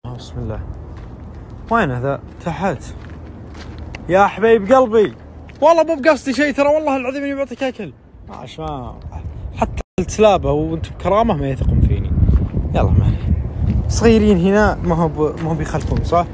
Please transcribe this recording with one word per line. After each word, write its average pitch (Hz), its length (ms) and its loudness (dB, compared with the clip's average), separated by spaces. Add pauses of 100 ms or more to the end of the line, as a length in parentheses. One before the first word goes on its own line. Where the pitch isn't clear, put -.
آه، 123 100 -10
بسم 123 220 -12
الله. 113 220 -6 (1120)
وينه 151 280 2
ذا؟ 135 220 -2 (240)
تحت. 170 380 -2 (1300)
يا 190 180 6
حبيب 214 460 4
قلبي. 220 400 4 (480)
والله 320 220 6
مو 320 180 -2
بقصدي 269 320 2
شيء 285 200 2
ترى، 285 140 2
والله 302 300 2
العظيم 269 260 -4
إني 277 120 -4
بعطيك 269 280 -6
أكل. 214 300 -6 (360)
عاش - 300 -14
ما. 143 400 -10 (580)
حتى - 240 -2 (180)
الكلاب 185 460 2
وأنت 156 440 -2
بكرامة 202 460 0
ما 139 140 -4
يثقون - 320 2
فيني. - 300 2 (640)
يلا 190 160 2
ما - 140 6
عليه. - 840 0
صغيرين 214 480 6
هنا 190 380 4
ما 175 200 0
هو 165 120 2
ب-، 151 340 -2
ما 160 80 -2
هو 165 40 0
بيخلفون 135 500 -2
صح؟ 170 300 2